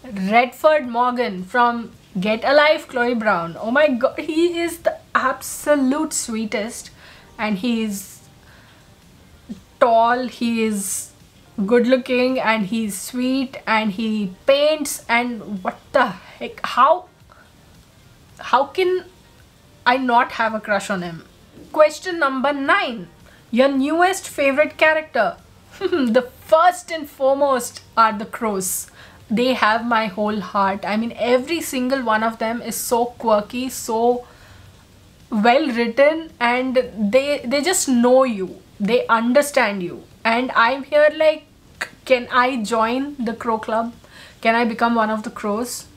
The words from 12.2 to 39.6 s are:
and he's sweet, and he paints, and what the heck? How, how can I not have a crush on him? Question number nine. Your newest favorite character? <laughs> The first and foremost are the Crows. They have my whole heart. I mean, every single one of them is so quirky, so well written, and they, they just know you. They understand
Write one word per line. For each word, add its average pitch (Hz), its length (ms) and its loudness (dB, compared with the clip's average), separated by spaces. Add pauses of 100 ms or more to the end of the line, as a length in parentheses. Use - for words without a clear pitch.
and 214 260 0
he's 220 340 -4
sweet, 254 580 -4 (100)
and 220 240 0
he 214 420 -4 (140)
paints, 294 600 0
and 220 560 -4
what - 140 -8 (140)
the 262 160 2
heck? - 580 -12
How, 302 400 4 (1300)
how 262 260 2
can 359 400 -2 (800)
I 247 120 2
not 240 360 0
have 220 220 -2
a 214 40 -6
crush 208 300 -4
on 185 140 -4
him? 165 220 -12 (460)
Question 320 480 2
number 269 320 0
nine. 277 560 -2 (440)
Your 254 180 4
newest 320 580 0
favorite 294 500 0
character? 311 600 0 (200)
<laughs> - 220 -20
The 269 500 2 (160)
first 339 460 4
and 320 180 -8
foremost 269 760 0 (120)
are 220 160 6
the 208 140 -6
Crows. 202 640 -6 (420)
They 247 240 2
have 226 320 2
my 220 220 0
whole 208 340 -4
heart. 196 440 -2
I 202 120 -2
mean, 226 180 -4
every 254 460 0
single 254 420 -2
one 214 180 0
of 226 180 -2
them 233 220 -4
is 226 140 -10
so 240 300 0
quirky, 240 640 -2
so 240 580 -2 (1040)
well 240 380 2
written, 269 720 2
and 247 600 0
they, 269 480 0
they 277 160 0
just 370 260 0
know 254 380 4
you. 190 340 -6 (180)
They 226 300 0
understand 233 760 2